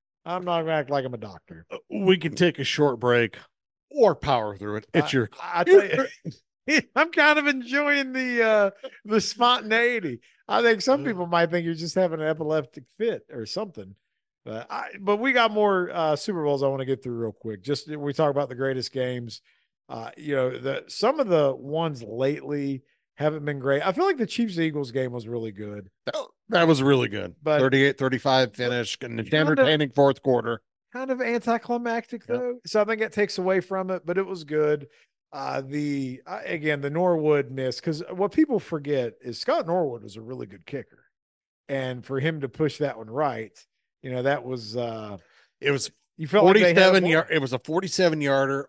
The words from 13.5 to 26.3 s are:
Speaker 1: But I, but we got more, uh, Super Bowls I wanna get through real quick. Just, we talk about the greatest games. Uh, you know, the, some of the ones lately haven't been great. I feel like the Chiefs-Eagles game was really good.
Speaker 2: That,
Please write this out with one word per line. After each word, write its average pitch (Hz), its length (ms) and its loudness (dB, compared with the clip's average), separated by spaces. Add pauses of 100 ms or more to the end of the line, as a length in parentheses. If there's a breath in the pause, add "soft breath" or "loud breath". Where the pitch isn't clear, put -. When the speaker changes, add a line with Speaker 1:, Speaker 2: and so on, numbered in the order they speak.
Speaker 1:
But 113 260 -12
I, - 200 -10 (100)
but 202 160 0
we 254 160 0
got 233 200 4
more, 202 400 2
uh, 160 240 0
Super 175 280 -4
Bowls 143 180 0
I 139 60 2
wanna 135 160 -4
get 131 180 -4
through 120 160 -8
real 113 140 -6
quick. 104 300 -12
Just, 139 260 -6
we 147 240 -6
talk 151 180 2
about 139 180 -2
the 123 60 -14
greatest 131 380 -4
games. 123 500 -6 (460)
Uh, 117 280 -12
you 147 180 -6
know, 127 240 0
the, 135 300 -6
some 269 320 0
of 247 80 -2
the 147 260 4
ones 147 480 -6
lately 135 800 -4 (320)
haven't 151 300 -2
been 143 160 -4
great. 139 260 0
I 202 60 2
feel 320 120 0
like 381 140 0
the 226 80 -2
Chiefs-Eagles 165 640 -2
game 131 200 -2
was 120 140 -10
really 113 260 -6
good. 104 360 -14 (180)
Speaker 2:
That, - 100 -4 (340)